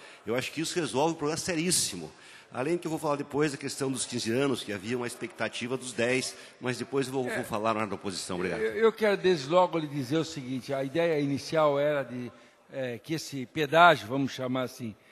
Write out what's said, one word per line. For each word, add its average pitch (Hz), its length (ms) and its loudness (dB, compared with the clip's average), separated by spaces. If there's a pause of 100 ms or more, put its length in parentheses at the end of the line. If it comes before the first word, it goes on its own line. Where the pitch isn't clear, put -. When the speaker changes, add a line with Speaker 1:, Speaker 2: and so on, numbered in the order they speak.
(260)
Speaker 1:
Eu 117 100 -2
acho 127 160 -2
que 151 100 -6
isso 165 180 -2
resolve 143 340 2
um 160 40 -6
problema 151 200 -2
seríssimo. 160 760 -2 (400)
Além 139 240 -2
que 175 120 -6
eu - 20 -2
vou 156 100 -2
falar 147 180 0
depois 139 340 0
da 135 60 -8
questão 135 340 -4
dos 123 120 -4
quinze 113 280 -4
anos, 127 320 0
que 101 100 -6
havia 104 240 -4
uma 123 80 -2
expectativa 117 720 -6
dos 123 160 -10
dez, 123 420 0 (240)
mas 120 200 -4
depois 135 260 -2
eu 127 80 -8
vou, 127 160 -2
Speaker 2:
É, 117 60 -4
Speaker 1:
vou 120 100 -4
falar 110 300 0
na 107 60 0
hora 107 80 -2
da 98 60 -4
oposição. 92 420 -6
Obrigado. 87 240 -2
Speaker 2:
eu, 220 140 -2
eu 220 160 6
quero 214 240 2
desde 170 320 2
logo 175 300 4
lhe 156 100 -2
dizer 139 300 -2
o 160 80 2
seguinte, 131 480 -6
a 135 100 -2
ideia 156 380 2
inicial 143 580 2
era 147 220 2
de, 123 300 -8 (420)
é, 127 240 -4
que 147 160 -6
esse 139 320 -6
pedágio, 151 640 6
vamos 135 240 0
chamar 127 320 -2
assim, 117 320 -8 (160)